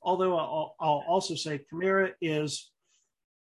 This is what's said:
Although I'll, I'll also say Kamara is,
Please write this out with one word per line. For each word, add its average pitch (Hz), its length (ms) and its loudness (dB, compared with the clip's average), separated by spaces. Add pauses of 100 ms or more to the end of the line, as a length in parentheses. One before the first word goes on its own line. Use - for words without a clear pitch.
Although 185 340 2
I'll, 156 440 -4
I'll 147 280 2
also 185 260 2
say 147 380 -6
Kamara 190 480 2
is, 151 520 -2 (720)